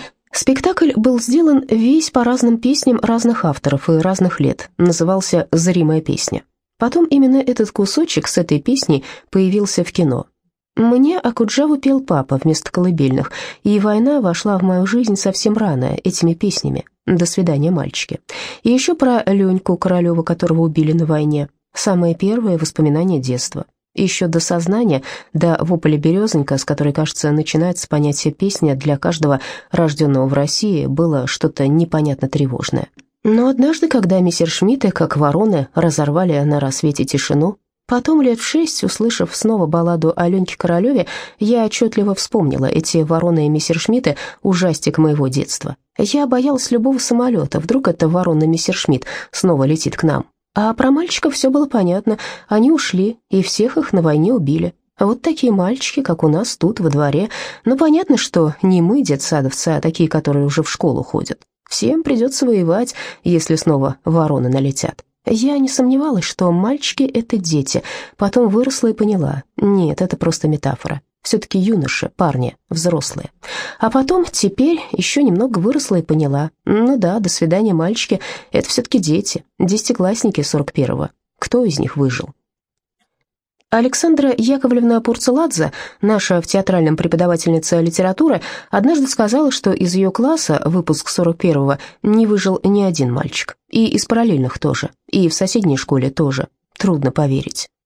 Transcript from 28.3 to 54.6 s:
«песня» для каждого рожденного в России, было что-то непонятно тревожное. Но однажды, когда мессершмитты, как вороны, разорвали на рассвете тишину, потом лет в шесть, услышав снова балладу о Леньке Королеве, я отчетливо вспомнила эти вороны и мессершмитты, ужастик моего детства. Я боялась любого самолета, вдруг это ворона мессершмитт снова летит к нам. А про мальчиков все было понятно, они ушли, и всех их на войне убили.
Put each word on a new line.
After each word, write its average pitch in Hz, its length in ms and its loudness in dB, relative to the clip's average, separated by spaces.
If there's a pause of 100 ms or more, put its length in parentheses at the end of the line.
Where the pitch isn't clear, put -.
«песня» 165 420 0
для 139 220 -2
каждого 151 420 0 (320)
рожденного 147 560 2
в 135 60 -2
России, 143 540 0
было 139 400 0
что-то - 400 -2
непонятно 151 600 0
тревожное. 135 600 -2 (360)
Но 226 240 4
однажды, 277 400 2
когда 190 320 2
мессершмитты, 180 720 0
как - 260 -2
вороны, 151 580 2
разорвали 160 640 0
на 147 200 2
рассвете 139 460 -2
тишину, 147 520 0 (300)
потом 294 340 2
лет 240 180 2
в - 40 -8
шесть, - 400 -2
услышав 214 520 -2
снова 214 300 0
балладу 165 500 0
о 175 120 0
Леньке 180 300 -2
Королеве, 180 480 0 (340)
я 226 240 2
отчетливо 214 520 0
вспомнила 135 500 -2
эти 160 320 0
вороны 165 480 0
и 147 40 0
мессершмитты, 160 680 0 (260)
ужастик 175 560 -2
моего 147 300 2
детства. - 500 -6 (200)
Я 285 300 0
боялась 254 440 0
любого 240 260 0
самолета, 240 600 0
вдруг 233 280 -2
это 165 220 0
ворона 165 360 2
мессершмитт 165 600 -2 (260)
снова 160 320 2
летит 156 320 0
к - 80 -4
нам. 147 220 0 (300)
А 214 180 0
про 247 180 0
мальчиков 311 420 -2
все - 160 0
было 285 160 2
понятно, 214 540 0 (280)
они 226 240 4
ушли, 220 460 0 (120)
и 190 120 2
всех 214 360 -2
их 302 140 -2
на 185 100 2
войне 160 320 2
убили. 165 420 -2 (240)